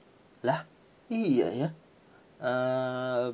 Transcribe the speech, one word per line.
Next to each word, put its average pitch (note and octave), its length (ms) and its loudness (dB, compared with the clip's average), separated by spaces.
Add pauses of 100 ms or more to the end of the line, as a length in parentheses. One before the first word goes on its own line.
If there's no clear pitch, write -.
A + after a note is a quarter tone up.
(440)
Lah, E3 240 0 (420)
iya E3+ 400 2
ya. B2+ 200 -2 (760)
Eh, B2+ 880 -2